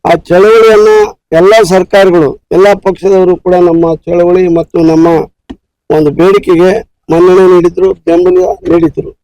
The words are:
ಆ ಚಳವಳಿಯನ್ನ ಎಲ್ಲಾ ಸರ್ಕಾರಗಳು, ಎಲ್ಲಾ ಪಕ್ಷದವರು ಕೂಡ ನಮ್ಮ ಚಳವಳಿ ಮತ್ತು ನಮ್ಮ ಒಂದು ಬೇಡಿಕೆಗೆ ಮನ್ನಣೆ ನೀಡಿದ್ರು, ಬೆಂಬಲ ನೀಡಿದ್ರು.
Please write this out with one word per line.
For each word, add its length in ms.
ಆ 100
ಚಳವಳಿಯನ್ನ 720
ಎಲ್ಲಾ 320
ಸರ್ಕಾರಗಳು, 760
ಎಲ್ಲಾ 220
ಪಕ್ಷದವರು 640
ಕೂಡ 200
ನಮ್ಮ 400
ಚಳವಳಿ 520
ಮತ್ತು 320
ನಮ್ಮ 280
ಒಂದು 160
ಬೇಡಿಕೆಗೆ 720
ಮನ್ನಣೆ 720
ನೀಡಿದ್ರು, 400
ಬೆಂಬಲ 520
ನೀಡಿದ್ರು. 400